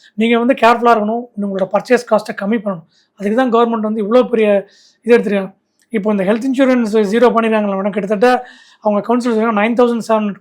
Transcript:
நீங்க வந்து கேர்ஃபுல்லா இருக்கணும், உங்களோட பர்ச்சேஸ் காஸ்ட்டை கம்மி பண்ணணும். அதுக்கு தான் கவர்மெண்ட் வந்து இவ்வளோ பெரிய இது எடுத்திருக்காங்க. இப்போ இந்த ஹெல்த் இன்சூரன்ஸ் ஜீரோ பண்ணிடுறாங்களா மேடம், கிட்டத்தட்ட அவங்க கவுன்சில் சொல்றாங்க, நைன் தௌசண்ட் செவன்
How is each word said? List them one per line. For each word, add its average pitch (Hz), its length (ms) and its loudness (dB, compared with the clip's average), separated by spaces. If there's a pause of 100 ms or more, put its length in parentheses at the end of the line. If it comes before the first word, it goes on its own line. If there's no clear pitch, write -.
(140)
நீங்க 226 260 2
வந்து 240 140 2
கேர்ஃபுல்லா 233 400 4
இருக்கணும், 220 300 -2 (180)
உங்களோட 190 300 -4
பர்ச்சேஸ் 202 380 0
காஸ்ட்டை 214 260 -2
கம்மி 202 220 -2
பண்ணணும். 190 280 -8 (340)
அதுக்கு 208 160 -2
தான் 254 180 0
கவர்மெண்ட் 233 280 0
வந்து 214 220 -4
இவ்வளோ 226 260 0
பெரிய 220 180 0 (580)
இது 233 120 4
எடுத்திருக்காங்க. 196 360 -2 (400)
இப்போ 214 180 -2
இந்த 202 120 0
ஹெல்த் 220 220 -2
இன்சூரன்ஸ் 254 500 0 (120)
ஜீரோ 233 220 2
பண்ணிடுறாங்களா 214 460 0
மேடம், 196 160 -2
கிட்டத்தட்ட 208 380 0 (520)
அவங்க 208 200 0
கவுன்சில் 240 320 -2
சொல்றாங்க, 220 220 0
நைன் 214 200 0
தௌசண்ட் 233 320 2
செவன் 214 340 -2